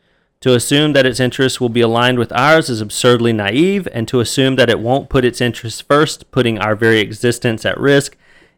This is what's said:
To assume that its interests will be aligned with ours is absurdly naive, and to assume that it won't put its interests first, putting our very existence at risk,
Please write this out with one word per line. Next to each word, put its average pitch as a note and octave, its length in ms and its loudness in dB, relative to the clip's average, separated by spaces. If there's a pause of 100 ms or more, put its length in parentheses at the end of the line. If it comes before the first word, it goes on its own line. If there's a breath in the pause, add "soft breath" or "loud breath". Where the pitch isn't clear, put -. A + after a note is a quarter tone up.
(420)
To B2+ 140 2
assume D3 360 0
that C3+ 140 4
its B2 160 -2
interests B2+ 400 -2
will B2 80 0
be A#2 100 -2
aligned A#2 400 2
with A2+ 140 -4
ours D#3 360 2
is A2 120 -4
absurdly A#2 500 2
naive, C#3 600 0
and A#2 160 -4
to B2+ 100 0
assume C3 380 0
that A#2+ 120 4
it G2 100 0
won't B2+ 280 -2
put C3 160 0
its A#2+ 160 -2
interests A#2 400 -6
first, - 520 -2
putting A#2 280 0
our G#2+ 160 -2
very A2+ 240 2
existence A2 640 -2
at F#2+ 140 -4
risk, C#3 380 0 (400 soft breath)